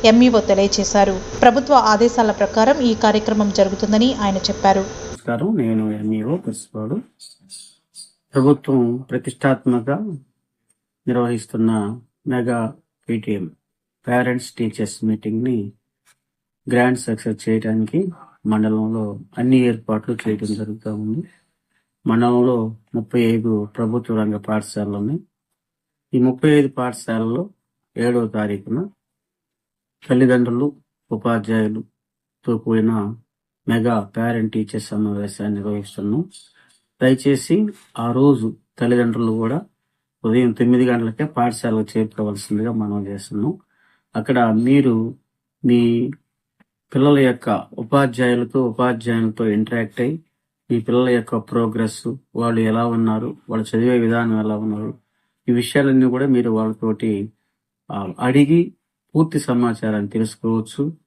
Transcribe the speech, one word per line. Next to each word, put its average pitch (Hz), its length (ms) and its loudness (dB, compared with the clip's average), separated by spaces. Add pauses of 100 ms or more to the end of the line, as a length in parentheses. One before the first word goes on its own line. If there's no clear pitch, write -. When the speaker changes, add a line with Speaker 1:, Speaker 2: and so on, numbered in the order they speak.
Speaker 1:
ఎంఈఓ 233 360 8
తెలియజేశారు. 196 760 2 (240)
ప్రభుత్వ 262 320 4
ఆదేశాల 220 580 4
ప్రకారం 226 480 2
ఈ 233 140 2
కార్యక్రమం 214 560 2
జరుగుతుందని 208 640 2
ఆయన 202 220 -2
చెప్పారు. 196 440 2
Speaker 2:
నమస్కారం, 196 760 -4
నేను 110 340 0
ఎంఈఓ 107 460 -2
కురసపాడు. 113 640 -8 (1300)
ప్రభుత్వం 135 600 2
ప్రతిష్టాత్మక 127 920 -2 (1200)
నిర్వహిస్తున్న 113 880 -2 (280)
మెగా 120 480 -2 (340)
పీటీఎం 104 420 -4 (580)
పేరెంట్స్ 123 420 0
టీచర్స్ 110 540 -6
మీటింగ్ని 110 680 -2 (960)
గ్రాండ్ 123 280 2
సక్సెస్ 110 500 -6
చేయడానికి 110 600 -2 (380)
మండలంలో 107 720 -2 (200)
అన్ని 127 180 4
ఏర్పాట్లు 113 600 0 (120)
చేయడం 104 260 -2
జరుగుతూ 107 400 -8
ఉంది. 107 280 -4 (840)
మండలంలో 120 680 2 (180)
ముప్పై 120 260 -2
ఐదు 113 560 0
ప్రభుత్వ 113 400 -2
రంగ 107 200 0
పాఠశాలలు 104 600 -4
ఉన్నాయి. 117 240 -4 (960)
ఈ 131 40 4
ముప్పై 127 320 2
ఐదు 147 180 4
పాఠశాలలో 123 840 -4 (460)
ఏడవ 120 300 0
తారీఖున 107 640 -4 (1200)
తల్లిదండ్రులు, 127 640 2 (380)
ఉపాధ్యాయులతో 110 1500 -4
కూడిన 110 560 0 (540)
మెగా 113 320 0
పేరెంట్ 113 520 -4
టీచర్ 107 300 -4
సమావేశాన్ని 104 720 -4
నిర్వహిస్తున్నాం. 104 680 -4 (800)
దయచేసి 143 640 2 (320)
ఆ 117 140 -4
రోజు 123 440 2 (220)
తల్లిదండ్రులు 117 540 0
కూడా 113 280 -2 (640)
ఉదయం 120 280 2
తొమ్మిది 123 320 2
గంటలకే 120 400 -2
పాఠశాలకు 113 760 -2
చేరుకోవాల్సిందిగా 107 760 -4
మనం 104 340 -4
చేస్తున్నాం. 104 520 -6 (580)
అక్కడ 120 280 0
మీరు 120 720 2 (500)
మీ 120 460 2 (840)
పిల్లల 143 240 6
యొక్క 123 480 0 (120)
ఉపాధ్యాయులతో, 123 880 0
ఉపాధ్యాయులతో 113 800 -2
ఇంటరాక్ట్ 110 560 -2
అయ్యి 147 200 -2 (500)
మీ 117 100 0
పిల్లల 123 280 0
యొక్క 120 280 0
ప్రోగ్రెస్, 113 800 -4 (200)
వాళ్ళు 117 260 -2
ఎలా 110 260 0
ఉన్నారు, 113 500 -2 (140)
వాళ్ళు 113 260 -4
చదివే 120 220 2
విధానం 113 420 0
ఎలా 107 160 -2
ఉన్నారు, 107 380 -6 (540)
ఈ 123 40 2
విషయాలన్నీ 131 540 2
కూడా 127 200 0
మీరు 120 240 2
వాళ్ళతోటి, 110 840 -2 (600)
ఆ, 95 280 -8
అడిగి 143 520 4 (420)
పూర్తి 160 240 0
సమాచారాన్ని 113 720 -2
తెలుసుకోవచ్చు. 113 840 -4 (140)